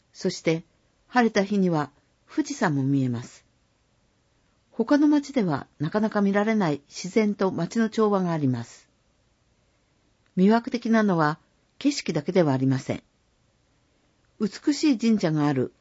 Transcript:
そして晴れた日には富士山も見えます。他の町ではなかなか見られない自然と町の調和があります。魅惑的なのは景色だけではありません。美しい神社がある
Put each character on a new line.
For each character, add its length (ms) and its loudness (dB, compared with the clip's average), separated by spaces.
そ 160 -6
し 140 -8
て 200 -2
晴 180 2
れ 60 0
た 120 2
日 140 -4
に 140 2
は 180 -2
富 180 -4
士 60 -10
山 220 0
も 80 0
見 180 0
え 80 0
ま 140 -6
す。 200 -20
他 300 0
の 80 4
町 260 2
で 80 0
は 240 -2
な 100 -4
か 100 -2
な 120 -2
か 100 0
見 100 2
ら 120 2
れ 100 0
な 160 0
い 200 -4
自 200 -14
然 240 2
と 180 -2
町 280 -4
の 100 0
調 220 0
和 100 2
が 120 -2
あ 40 -2
り 100 0
ま 180 -2
す。 220 -20
魅 140 6
惑 180 2
的 220 -4
な 100 4
の 160 2
は 220 0
景 120 0
色 220 -6
だ 80 -2
け 100 -6
で 120 4
は 100 2
あ 40 0
り 100 0
ま 100 2
せ 160 -6
ん。 80 -12
美 360 -2
し 160 2
い 80 0
神 200 2
社 120 0
が 160 0
あ 60 2
る 280 -2